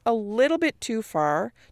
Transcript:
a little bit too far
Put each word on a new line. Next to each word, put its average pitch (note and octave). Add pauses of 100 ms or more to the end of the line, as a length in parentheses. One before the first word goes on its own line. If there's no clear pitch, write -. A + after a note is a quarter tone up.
a A#3
little A3+
bit E4
too A3+
far D#3 (160)